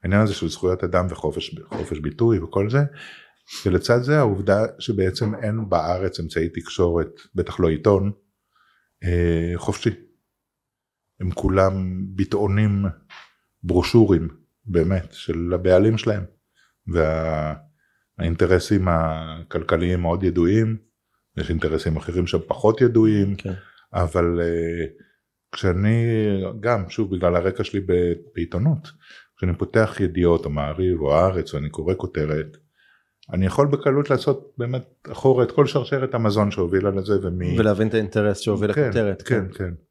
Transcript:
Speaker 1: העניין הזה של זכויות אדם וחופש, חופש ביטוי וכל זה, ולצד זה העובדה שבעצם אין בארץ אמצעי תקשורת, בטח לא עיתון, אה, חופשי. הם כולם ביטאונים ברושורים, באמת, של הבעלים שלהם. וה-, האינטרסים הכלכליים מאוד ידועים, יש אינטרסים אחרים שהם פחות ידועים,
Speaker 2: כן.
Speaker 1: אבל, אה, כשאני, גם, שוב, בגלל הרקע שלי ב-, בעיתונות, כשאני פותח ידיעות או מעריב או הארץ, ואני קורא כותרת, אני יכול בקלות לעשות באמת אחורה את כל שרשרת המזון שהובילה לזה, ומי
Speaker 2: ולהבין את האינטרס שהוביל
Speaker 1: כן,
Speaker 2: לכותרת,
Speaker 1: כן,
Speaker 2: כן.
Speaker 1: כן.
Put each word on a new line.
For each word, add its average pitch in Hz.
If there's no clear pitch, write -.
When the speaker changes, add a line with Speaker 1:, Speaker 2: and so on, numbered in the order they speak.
Speaker 1:
העניין 98
הזה 101
של 87
זכויות 92
אדם 90
וחופש, 80
חופש 82
ביטוי 95
וכל 101
זה, 131
ולצד 101
זה 147
העובדה 101
שבעצם 104
אין 110
בארץ 90
אמצעי 82
תקשורת, 82
בטח -
לא 85
עיתון, 98
אה, 87
חופשי. -
הם 92
כולם 95
ביטאונים 101
ברושורים, 87
באמת, 87
של 85
הבעלים 92
שלהם. 104
וה-, 78
האינטרסים 90
הכלכליים 82
מאוד 87
ידועים, 95
יש 78
אינטרסים 80
אחרים 87
שהם 85
פחות -
ידועים, 110
Speaker 2:
כן. 98
Speaker 1:
אבל, 87
אה, 85
כשאני, 104
גם, 104
שוב, 98
בגלל 87
הרקע 92
שלי 98
ב-, 90
בעיתונות, 98
כשאני 90
פותח 107
ידיעות 85
או 78
מעריב 80
או 71
הארץ, 87
ואני 73
קורא 80
כותרת, 76
אני 92
יכול 143
בקלות 143
לעשות 135
באמת 123
אחורה 127
את -
כל 143
שרשרת 131
המזון 107
שהובילה 95
לזה, 98
ומי 90
Speaker 2:
ולהבין 107
את 104
האינטרס 104
שהוביל 104
Speaker 1:
כן, 147
Speaker 2:
לכותרת, 107
Speaker 1:
כן, 113
Speaker 2:
כן. -
Speaker 1:
כן. 90